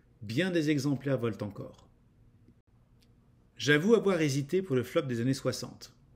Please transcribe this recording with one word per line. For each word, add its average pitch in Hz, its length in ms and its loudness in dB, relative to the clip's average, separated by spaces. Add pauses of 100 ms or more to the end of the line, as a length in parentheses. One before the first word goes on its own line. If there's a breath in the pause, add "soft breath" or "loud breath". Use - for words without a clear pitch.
(200 soft breath)
bien 120 300 -2
des 160 180 0
exemplaires 139 480 0
volent 113 240 -2
encore. - 480 -12 (1700)
J'avoue 151 380 4
avoir 190 260 4
hésité 143 400 0
pour 160 160 -2
le 123 60 2
flop 165 200 -2
des 120 200 -2
années 131 100 2
soixante. - 640 -6 (200)